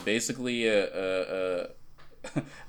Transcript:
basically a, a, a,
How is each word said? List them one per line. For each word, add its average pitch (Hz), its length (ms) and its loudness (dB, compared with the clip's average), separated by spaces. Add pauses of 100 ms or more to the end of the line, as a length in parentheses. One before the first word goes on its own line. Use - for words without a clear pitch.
basically 120 640 2
a, 104 200 6
a, 92 800 0 (680)
a, 143 80 0 (260)